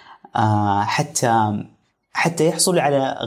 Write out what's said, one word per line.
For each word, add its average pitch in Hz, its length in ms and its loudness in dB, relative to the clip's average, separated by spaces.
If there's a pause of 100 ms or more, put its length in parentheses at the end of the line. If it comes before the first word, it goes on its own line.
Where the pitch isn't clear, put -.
(360)
آه، 104 460 2
حتى، 113 840 0 (480)
حتى 165 340 0
يحصل 170 320 0
على 135 480 0